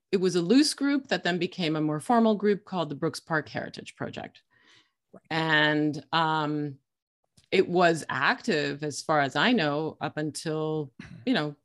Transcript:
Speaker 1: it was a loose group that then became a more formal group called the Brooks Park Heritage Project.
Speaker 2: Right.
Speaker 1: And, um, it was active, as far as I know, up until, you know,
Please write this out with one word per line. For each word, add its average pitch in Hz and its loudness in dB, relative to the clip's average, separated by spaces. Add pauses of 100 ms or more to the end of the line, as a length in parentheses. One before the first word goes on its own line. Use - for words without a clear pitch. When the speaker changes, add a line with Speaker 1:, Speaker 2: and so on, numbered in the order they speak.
(100)
Speaker 1:
it 196 0
was 180 0
a 175 2
loose 254 4
group 285 -2
that 180 -4
then 180 0
became 170 -2
a 151 -2
more 151 -2
formal 226 4
group 202 0
called 165 -4
the 147 -8
Brooks 160 -4
Park - -4
Heritage - -10
Project. - -12 (720)
Speaker 2:
Right. - -20
Speaker 1:
And, 151 2 (100)
um, 151 -2 (760)
it 190 4
was 170 2
active, 147 0
as 147 -6
far 156 2
as 135 0
I 190 4
know, 156 0
up 135 -6
until, 156 -4 (340)
you 262 0
know, 151 -2 (100)